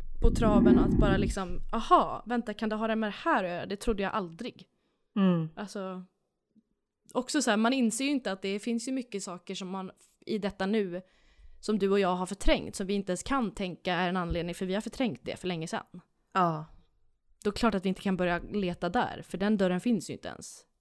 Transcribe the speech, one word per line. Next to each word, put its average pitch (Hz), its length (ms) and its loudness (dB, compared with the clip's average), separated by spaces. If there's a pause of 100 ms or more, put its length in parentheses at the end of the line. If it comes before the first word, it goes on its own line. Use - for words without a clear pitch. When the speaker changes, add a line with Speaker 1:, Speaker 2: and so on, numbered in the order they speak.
(220)
Speaker 1:
på - 100 10
traven - 480 8
och - 60 4
att - 140 4
bara 196 180 6
liksom, 185 420 -2 (140)
aha, 220 520 4
vänta, 233 280 -4
kan 220 160 -4
det 220 60 -2
ha 220 120 -2
det 220 80 0
med 220 120 -2
det 202 80 -8 (140)
här 247 140 2
att 180 60 -2
göra? 175 160 -6
Det 190 100 -8
trodde 208 280 -2
jag 190 100 -4
aldrig. 185 540 -8 (480)
Speaker 2:
Mm. 175 400 4
Speaker 1:
Alltså, 190 500 -10 (1080)
också 254 280 -2
så 240 80 0
här, 208 80 4
man 233 160 4
inser 254 320 0
ju 285 60 0
inte 254 200 -2
att 196 100 -8
det 196 180 -4
finns 233 280 -4
ju 262 40 -4
mycket 240 320 -6
saker 180 320 -12
som 185 140 -10
man 190 220 -8 (340)
i 220 120 -4
detta 196 280 -4
nu, 190 360 0 (580)
som 214 200 0
du 196 100 2
och 202 100 4
jag 185 160 2
har 185 100 -2
förträngt, 208 500 0
som 196 120 -6
vi 202 60 0
inte 196 180 -2
ens 180 120 -4
kan 247 280 -2
tänka 185 420 -6
är 175 160 0
en 185 80 -2
anledning, 170 380 -2
för 196 100 -6
vi 185 80 -2
har 208 80 -2
förträngt 226 440 -4
det - 140 -6
för - 80 -6
länge 170 200 -4
sedan. - 340 -10 (320)
Speaker 2:
Ja. 160 320 0 (800)
Speaker 1:
Då 208 60 -2
är - 40 0
det - 60 -10
klart 220 160 2
att 185 100 -2
vi 190 40 0
inte 185 120 -4
kan 190 160 -2
börja 175 220 0
leta 175 500 -4
där, 196 380 -2
för 190 100 -8
den 208 200 2
dörren 180 240 2
finns 226 280 -2
ju 139 40 -8
inte - 140 -12
ens. - 380 -16 (160)